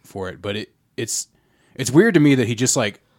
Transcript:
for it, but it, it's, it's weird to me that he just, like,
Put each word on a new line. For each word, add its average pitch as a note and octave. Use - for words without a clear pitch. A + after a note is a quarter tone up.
for F#2
it, -
but G#2
it, -
it's, -
it's B2
weird F#3
to E3
me D3
that B2
he A#2
just, A#2+
like, G#2+